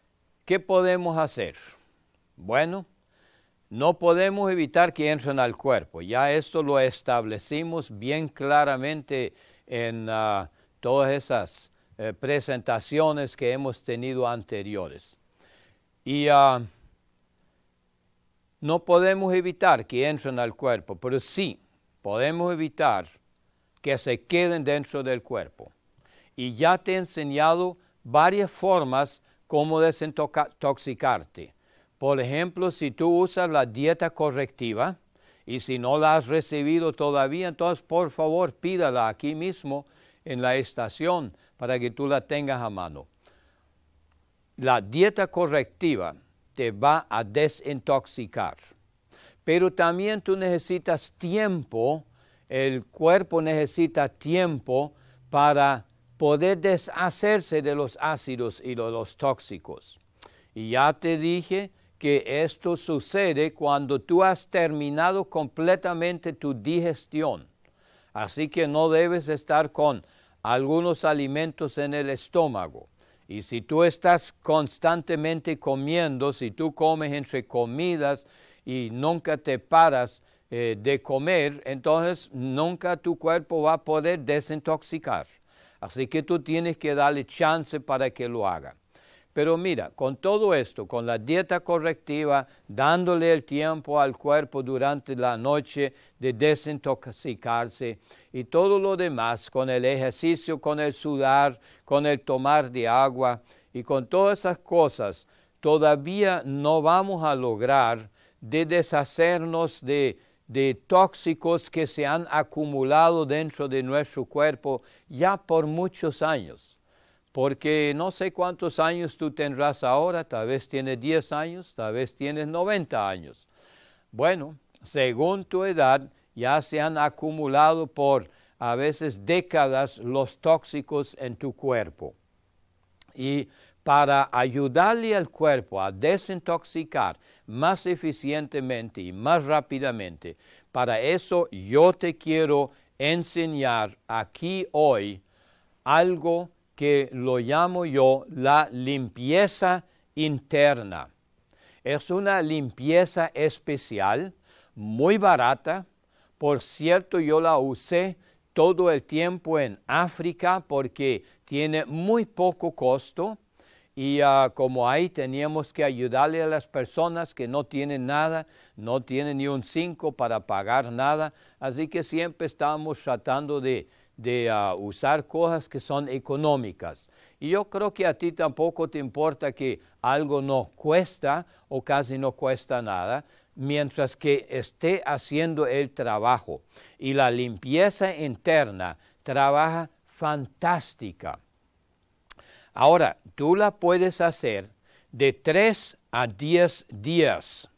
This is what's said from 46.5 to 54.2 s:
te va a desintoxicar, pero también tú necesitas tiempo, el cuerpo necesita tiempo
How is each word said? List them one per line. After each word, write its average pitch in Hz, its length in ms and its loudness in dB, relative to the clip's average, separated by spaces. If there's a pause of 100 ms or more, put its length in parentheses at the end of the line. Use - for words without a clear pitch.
te 120 160 -4
va 139 400 2
a 113 120 -2
desintoxicar, 127 1300 -4 (880)
pero 180 260 4
también 185 520 0
tú 190 120 0
necesitas 180 840 -4
tiempo, 160 880 -2 (420)
el 131 380 -2
cuerpo 170 560 2
necesita 156 640 0
tiempo 151 840 -2 (340)